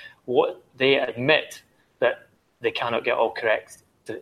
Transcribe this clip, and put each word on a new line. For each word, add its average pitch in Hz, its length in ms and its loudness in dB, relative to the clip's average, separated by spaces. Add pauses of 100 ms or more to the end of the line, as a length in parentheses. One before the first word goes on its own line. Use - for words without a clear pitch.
(240)
what 147 400 0 (120)
they 131 220 4
admit 131 640 0 (360)
that - 300 0 (320)
they 117 100 -2
cannot 117 340 -4
get 123 120 0
all 113 160 0
correct, - 500 -4 (220)
the, 113 180 -10